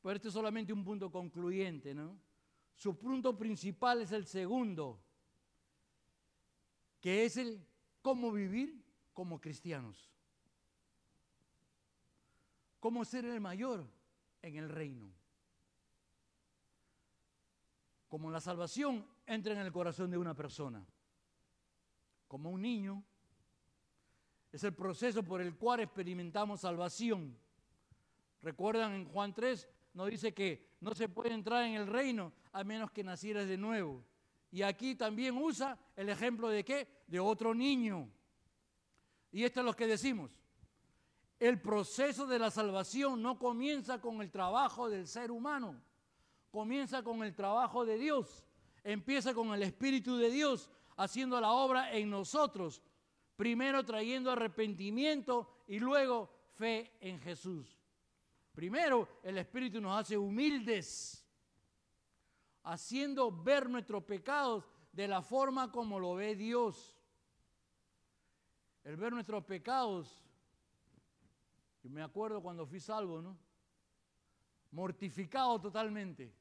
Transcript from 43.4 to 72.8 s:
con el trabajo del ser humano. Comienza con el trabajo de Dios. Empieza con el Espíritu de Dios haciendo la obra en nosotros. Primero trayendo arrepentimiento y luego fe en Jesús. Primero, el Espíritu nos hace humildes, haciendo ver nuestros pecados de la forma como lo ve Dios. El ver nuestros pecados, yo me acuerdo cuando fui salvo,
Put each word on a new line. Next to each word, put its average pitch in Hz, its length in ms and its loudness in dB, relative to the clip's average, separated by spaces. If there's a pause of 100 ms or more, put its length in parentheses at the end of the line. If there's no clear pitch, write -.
con 226 220 -4
el 190 100 -6
trabajo 226 580 2
del 190 160 -2
ser 233 260 -6
humano. 233 500 -4 (680)
Comienza 240 540 -2
con 226 200 -2
el 202 120 -4
trabajo 233 500 2
de 220 120 2
Dios. 277 480 0 (400)
Empieza 220 480 2
con 226 200 2
el 202 100 2
Espíritu 247 520 2
de 233 160 6
Dios 277 380 2 (280)
haciendo 247 440 2
la 214 100 6
obra 262 420 6
en 214 160 0
nosotros. 196 720 0 (540)
Primero 247 480 2
trayendo 233 460 0
arrepentimiento 226 1400 0
y 208 120 -2
luego 254 500 4 (240)
fe 226 460 -2
en 185 200 -8
Jesús. 165 600 -8 (760)
Primero, 233 680 2
el 190 160 -2
Espíritu 233 420 -2
nos 196 180 2
hace 208 160 -2
humildes, 214 1120 0 (1400)
haciendo 254 680 0
ver 254 360 4
nuestros 226 360 -2
pecados 233 640 0 (220)
de 202 160 -2
la 185 160 2
forma 262 480 2
como 220 280 -2
lo 180 160 0
ve 208 200 -2
Dios. 226 600 0 (1900)
El 151 140 -10
ver 233 160 -2
nuestros 214 320 -4
pecados, 196 800 -2 (1600)
yo 127 80 -16
me 151 140 -10
acuerdo 208 400 -4
cuando 170 240 -8
fui 170 120 -10
salvo, 185 420 -4